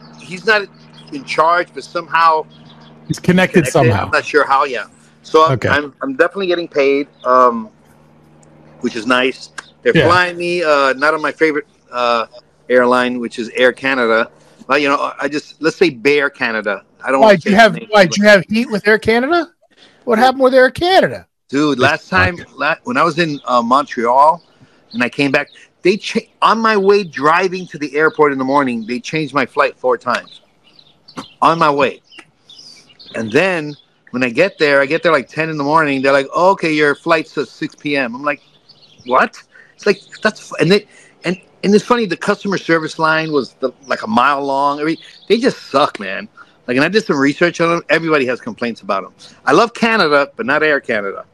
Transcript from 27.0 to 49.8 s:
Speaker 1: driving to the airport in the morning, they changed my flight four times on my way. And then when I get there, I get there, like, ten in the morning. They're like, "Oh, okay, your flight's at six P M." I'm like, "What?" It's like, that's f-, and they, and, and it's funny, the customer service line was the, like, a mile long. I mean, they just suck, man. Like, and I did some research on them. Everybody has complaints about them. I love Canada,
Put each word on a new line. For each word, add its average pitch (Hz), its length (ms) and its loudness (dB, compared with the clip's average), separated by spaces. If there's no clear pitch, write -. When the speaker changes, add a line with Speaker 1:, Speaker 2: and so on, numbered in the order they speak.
Speaker 1:
driving 170 600 0
to 165 100 -14
the 143 180 -8
airport 151 380 2
in 135 40 -6
the 131 60 -4
morning, 131 440 -2
they 123 120 -6
changed 151 340 -6
my 139 120 -2
flight 139 320 -2
four 127 200 -2
times 110 440 -8
on 160 160 0
my 160 140 2
way. 135 300 -2
And 113 160 -8
then 156 440 0
when 123 120 -4
I 123 60 0
get 160 280 0
there, 143 240 4
I 139 40 0
get 160 180 -2
there, 170 80 2
like, 139 160 0
ten 160 220 -6
in 156 80 -6
the 143 60 -4
morning. 143 380 0
They're 135 120 2
like, 139 200 0
"Oh, 175 180 2
okay, 175 220 -2
your 147 220 0
flight's 165 420 -4
at 131 100 -4
six - 280 -12
P 147 220 -8
M." 123 180 -4
I'm 135 80 -14
like, 147 180 -6
"What?" 147 320 0
It's - 100 -20
like, 202 160 0
that's - 300 -6
f-, - 80 -6
and 151 120 2
they, 208 160 0
and, 180 160 -6
and 202 100 2
it's 208 120 4
funny, 240 200 0
the 170 120 -4
customer 202 400 -4
service 165 420 -2
line 160 320 -2
was 143 240 -2
the, 131 160 -6
like, 120 160 -6
a 110 40 -8
mile 135 360 0
long. 143 360 -2
I 147 40 -6
mean, 160 140 -2
they 208 100 2
just 226 200 -2
suck, 143 300 0
man. 98 280 -10
Like, 123 100 -2
and 143 80 2
I 175 40 0
did 202 160 0
some 160 120 -2
research 143 440 0
on 165 80 2
them. 170 200 -2
Everybody 156 380 0
has 123 120 -4
complaints 117 420 -8
about 98 220 -4
them. 92 100 -20
I - 80 0
love 226 200 2
Canada, 160 600 0